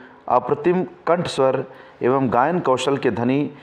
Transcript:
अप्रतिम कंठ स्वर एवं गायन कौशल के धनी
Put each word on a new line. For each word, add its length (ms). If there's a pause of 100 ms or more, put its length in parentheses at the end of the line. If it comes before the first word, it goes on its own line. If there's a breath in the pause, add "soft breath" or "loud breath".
(300 loud breath)
अप्रतिम 540 (240)
कंठ 200
स्वर 380 (360 loud breath)
एवं 320
गायन 280
कौशल 360
के 140
धनी 400 (120)